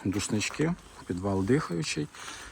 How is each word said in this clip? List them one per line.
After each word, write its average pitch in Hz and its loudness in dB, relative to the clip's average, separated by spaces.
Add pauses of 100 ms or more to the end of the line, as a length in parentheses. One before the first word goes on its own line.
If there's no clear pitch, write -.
душнички, 107 2 (320)
підвал 95 2
дихаючий. 151 2 (440)